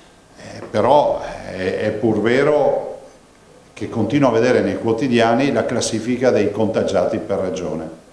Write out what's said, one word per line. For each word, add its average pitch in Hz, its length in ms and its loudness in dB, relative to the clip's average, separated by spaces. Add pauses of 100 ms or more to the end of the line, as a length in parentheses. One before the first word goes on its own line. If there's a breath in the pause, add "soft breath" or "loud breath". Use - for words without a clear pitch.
(380 loud breath)
eh, 107 320 -16
però 123 500 2
è, 95 600 -6
è 107 140 0
pur 104 280 0
vero 139 800 2 (760)
che - 160 -10
continuo 127 400 2
a 113 40 2
vedere 117 280 4
nei 98 160 0
quotidiani 120 760 2
la 110 140 0
classifica 117 640 -2
dei 101 220 2
contagiati 104 640 0
per 95 220 -4
regione. 82 580 -6 (160)